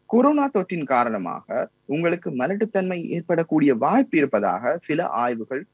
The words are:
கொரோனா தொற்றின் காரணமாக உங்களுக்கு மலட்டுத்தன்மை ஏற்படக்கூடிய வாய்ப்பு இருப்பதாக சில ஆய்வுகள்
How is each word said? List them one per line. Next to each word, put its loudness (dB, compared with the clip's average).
கொரோனா 2
தொற்றின் -4
காரணமாக -2
உங்களுக்கு -2
மலட்டுத்தன்மை -2
ஏற்படக்கூடிய 0
வாய்ப்பு 2
இருப்பதாக 0
சில -2
ஆய்வுகள் -4